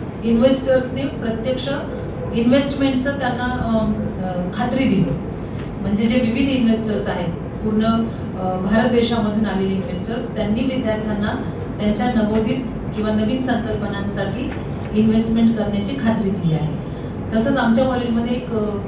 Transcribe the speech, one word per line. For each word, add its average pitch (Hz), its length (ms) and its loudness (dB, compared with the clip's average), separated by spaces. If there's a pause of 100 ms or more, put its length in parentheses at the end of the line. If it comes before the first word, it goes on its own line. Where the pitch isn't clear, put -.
(240)
इन्व्हेस्टर्सने 262 760 2
प्रत्यक्ष 254 680 -2 (680)
इन्व्हेस्टमेंटचं 269 840 2
त्यांना, 247 260 -2
अ, 233 340 0 (480)
अ, 180 160 -2 (120)
खात्री 254 300 0
दिली. - 280 2 (680)
म्हणजे 208 260 0
जे 254 140 4
विविध 269 280 2
इन्व्हेस्टर्स 220 600 0
आहेत, 180 240 -4
पूर्ण, 214 520 -2 (560)
अ, 185 180 -2
भारत 220 320 2
देशामधून 220 560 2
आलेले 190 280 0
इन्व्हेस्टर्स, 185 600 -4
त्यांनी 214 240 0
विद्यार्थ्यांना 220 840 0 (360)
त्यांच्या 214 340 2
नवोदित 220 500 2 (320)
किंवा 214 140 0
नवीन 214 320 2
संकल्पनांसाठी 202 1080 -2 (500)
इन्व्हेस्टमेंट 226 560 4
करण्याची 208 480 -2
खात्री 196 260 2
दिली 165 240 2
आहे. 156 200 0 (640)
तसंच 269 200 2
आमच्या 240 280 4
कॉलेजमध्ये 240 520 0
एक, - 140 -6
अ, 220 100 0 (280)